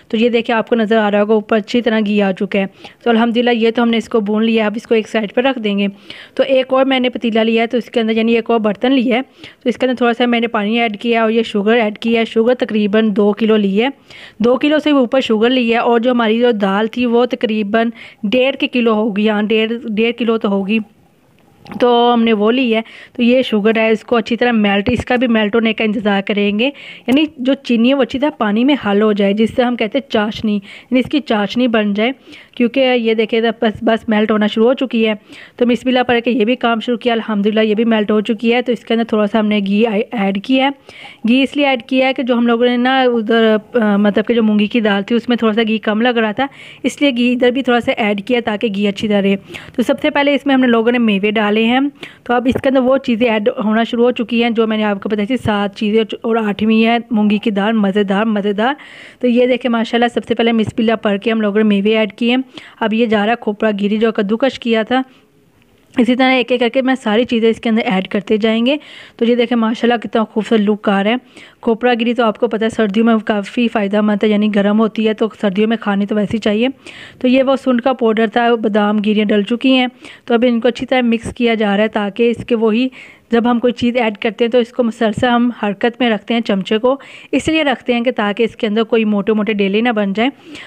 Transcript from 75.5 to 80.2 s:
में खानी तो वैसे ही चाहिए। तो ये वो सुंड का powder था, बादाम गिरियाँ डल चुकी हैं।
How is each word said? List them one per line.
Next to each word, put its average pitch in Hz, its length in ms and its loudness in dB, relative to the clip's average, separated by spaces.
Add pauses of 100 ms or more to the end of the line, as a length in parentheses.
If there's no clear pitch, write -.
में 226 120 0
खानी 202 260 -2
तो 214 100 -2
वैसे 208 180 -2
ही 226 60 -2
चाहिए। 220 300 0 (520)
तो 254 60 2
ये 262 160 4
वो 269 140 2
सुंड 254 240 0
का 269 140 2
powder 226 340 0
था, 240 280 2
बादाम 214 440 0
गिरियाँ 214 260 0
डल 208 180 2
चुकी 240 260 0
हैं। 254 180 2 (380)